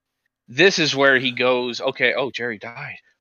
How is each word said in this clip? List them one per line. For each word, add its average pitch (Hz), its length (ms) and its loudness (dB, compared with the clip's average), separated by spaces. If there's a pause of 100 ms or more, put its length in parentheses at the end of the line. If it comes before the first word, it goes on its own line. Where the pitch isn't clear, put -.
(480)
this 170 300 4
is 143 160 0
where 135 240 4
he 127 120 -2
goes, 123 500 -2
"Okay, 127 340 0
oh, 127 160 -4
Jerry 117 280 -8
died. 120 400 -14 (220)